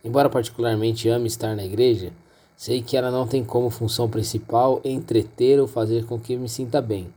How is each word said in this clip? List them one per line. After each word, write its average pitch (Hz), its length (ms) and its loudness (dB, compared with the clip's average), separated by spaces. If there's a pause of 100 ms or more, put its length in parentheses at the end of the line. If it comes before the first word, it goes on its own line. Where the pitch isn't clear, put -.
Embora 131 280 4
particularmente 113 760 0
ame 120 180 2
estar 110 280 -4
na 104 100 -6
igreja, 101 460 2 (460)
sei 123 240 -4
que 120 160 -4
ela 127 140 0
não 127 160 0
tem 123 180 -2
como 123 240 0
função 117 400 -2
principal 117 760 0
entreter 131 760 2
ou 131 60 4
fazer 113 400 -2
com 120 120 -6
que 113 140 -8
eu 123 80 -4
me 123 80 -6
sinta 131 320 -2
bem. 98 360 -6